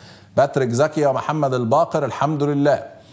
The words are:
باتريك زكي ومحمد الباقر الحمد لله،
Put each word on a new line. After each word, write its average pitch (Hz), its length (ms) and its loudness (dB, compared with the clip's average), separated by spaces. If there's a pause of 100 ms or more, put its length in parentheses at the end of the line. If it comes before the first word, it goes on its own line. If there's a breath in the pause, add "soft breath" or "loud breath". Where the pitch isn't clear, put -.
(380 loud breath)
باتريك 135 320 2
زكي 147 360 0
ومحمد 139 480 -2
الباقر 139 520 0
الحمد 139 380 -2
لله، 143 400 2 (300 loud breath)